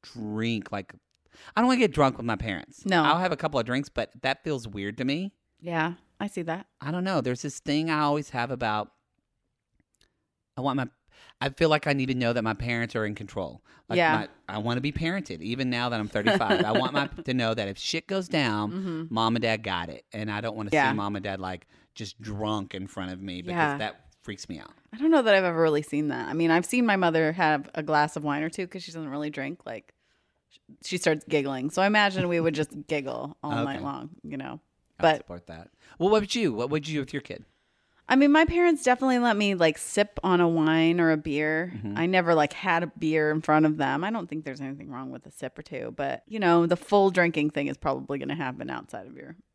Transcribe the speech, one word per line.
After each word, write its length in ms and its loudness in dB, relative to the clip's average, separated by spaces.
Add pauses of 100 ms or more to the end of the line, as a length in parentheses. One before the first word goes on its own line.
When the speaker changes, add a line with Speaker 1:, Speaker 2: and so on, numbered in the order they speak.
Speaker 1:
drink, 720 -4
like, 200 -8 (600)
I 60 4
don't 60 4
wanna 120 4
get 140 4
drunk 240 4
with 80 -8
my 100 0
parents. 500 -8
Speaker 2:
No. 160 4
Speaker 1:
I'll 180 6
have 120 0
a 60 -2
couple 240 -2
of 40 -2
drinks, 220 -2
but 220 -4 (140)
that 200 -2
feels 240 -4
weird 300 -8
to 80 -4
me. 260 -2 (300)
Speaker 2:
Yeah, 320 -2 (260)
I 80 -4
see 140 -6
that. 240 -6 (160)
Speaker 1:
I 100 -6
don't 140 -2
know. 160 0
There's 220 -2
this 160 -8
thing 300 0
I 100 0
always 320 0
have 200 -4
about, 400 -2 (1700)
I 40 -8
want 160 0
my, 100 -2 (520)
I 100 -2
feel 200 2
like 180 2
I 60 2
need 140 0
to 80 0
know 180 2
that 100 0
my 100 0
parents 420 -4
are 100 0
in 100 -6
control. 460 -8 (280)
Like 80 0
Speaker 2:
Yeah. 300 2 (200)
Speaker 1:
my, 80 -10
I 40 -4
wanna 220 -2
be 100 -2
parented, 500 -6
even 280 -4
now 200 0
that 100 -2
I'm 80 -4
thirty-five. 560 2
I 100 0
want 200 0
my, 140 0
Speaker 2:
<laughs> 180 -12
Speaker 1:
to 80 -2
know 200 0
that 140 -2
if 100 -8
shit 300 -6
goes 200 -4
down, 440 0
Speaker 2:
Mm-hmm. 420 -6
Speaker 1:
mom 220 2
and 80 0
dad 200 0
got 260 -4
it. 240 -16
And 180 -6
I 100 -4
don't 140 -6
wanna 180 -6
Speaker 2:
Yeah. 180 4
Speaker 1:
see 40 -2
mom 200 -2
and 80 -6
dad, 160 -6
like, 280 -8 (280)
just 260 -14
drunk 540 -4
in 120 -8
front 240 -8
of 100 -12
me 200 -10
because 160 -8
Speaker 2:
Yeah. 200 0
Speaker 1:
that 300 -6 (140)
freaks 280 -12
me 100 -10
out. 120 -18 (220)
Speaker 2:
I 40 -16
don't 140 2
know 100 6
that 120 6
I've 100 6
ever 180 2
really 200 4
seen 280 -2
that. 200 -6
I 40 -6
mean, 180 2
I've 140 4
seen 200 2
my 100 4
mother 360 2
have 420 0
a 80 -4
glass 340 2
of 80 -6
wine 200 -2
or 60 -4
two 180 -8
'cause 160 -12
she 80 -16
doesn't 180 -10
really 200 -6
drink. 360 -10
Like, 280 -12 (560)
sh-, 80 -20 (280)
she 120 -4
starts 300 0
giggling. 420 -2
So 120 0
I 60 4
imagine 400 2
we 120 0
would 160 2
just 160 -2
Speaker 1:
<laughs> 160 -14
Speaker 2:
giggle 540 -6
all 100 -6
night 260 -2
Speaker 1:
Okay. 60 -10
Speaker 2:
long, 260 -10 (140)
you 140 -10
know. 220 -12 (400)
Speaker 1:
I 20 -2
Speaker 2:
But 160 4
Speaker 1:
support 300 -14
that. 220 -18 (280)
Well, 120 2
what 120 6
would 140 -4
you? 180 2
What 160 -2
would 180 -2
you 80 -6
do 40 0
with 140 -6
your 100 -6
kid? 220 -14 (600)
Speaker 2:
I 100 4
mean, 140 8
my 140 8
parents 380 4
definitely 360 4
let 180 4
me, 180 2
like, 220 4
sip 440 -2
on 200 4
a 60 6
wine 520 4
or 120 4
a 60 4
beer. 600 -2
Speaker 1:
Mm-hmm. 200 -6
Speaker 2:
I 100 0
never, 280 4
like, 180 4
had 300 0
a 40 -4
beer 440 0
in 100 0
front 240 6
of 120 2
them. 260 0
I 80 -2
don't 160 -6
think 160 -10
there's 160 -10
anything 320 -12
wrong 200 -12
with 140 -16
a 60 -20
sip 260 -12
or 40 -16
two, 340 -10
but, 320 -6
you 100 -8
know, 300 6
the 80 4
full 340 4
drinking 420 2
thing 160 -2
is 100 -6
probably 420 -4
gonna 160 -6
happen 340 -8
outside 380 -12
of 80 -20
your 220 -18 (180)